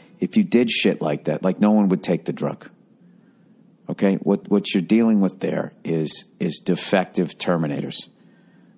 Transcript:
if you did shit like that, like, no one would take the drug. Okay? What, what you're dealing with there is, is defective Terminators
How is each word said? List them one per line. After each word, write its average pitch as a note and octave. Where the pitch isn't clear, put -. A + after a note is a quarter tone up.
if F#2+
you G#2+
did A#2
shit -
like D2+
that, D2+
like, F#2
no G#2
one G#2+
would F#2
take E2+
the E2
drug. -
Okay? G2
What, -
what G2+
you're F#2+
dealing A2
with F#2
there D#2
is, D#2+
is F2
defective F2+
Terminators -